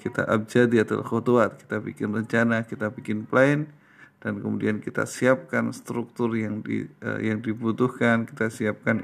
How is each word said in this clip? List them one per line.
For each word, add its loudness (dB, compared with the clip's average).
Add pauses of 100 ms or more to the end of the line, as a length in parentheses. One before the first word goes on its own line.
kita -2
abjadiyatul 2
khutuwat, 2
kita -6
bikin -6
rencana, 0
kita -6
bikin -8
plan, 2 (560)
dan -4
kemudian -2
kita -4
siapkan 0
struktur -4
yang -2
di-, -4
eh, -4
yang 0
dibutuhkan, 0
kita -4
siapkan -2